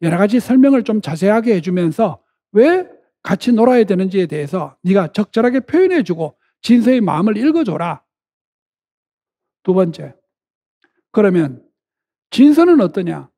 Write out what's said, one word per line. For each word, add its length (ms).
여러 160
가지 220
설명을 440
좀 160
자세하게 560
해주면서 640
왜 360
같이 300
놀아야 320
되는지에 420
대해서 560
네가 300
적절하게 480
표현해주고 760
진서의 380
마음을 360
읽어줘라. 680
두 120
번째, 400
그러면 500
진서는 500
어떠냐? 580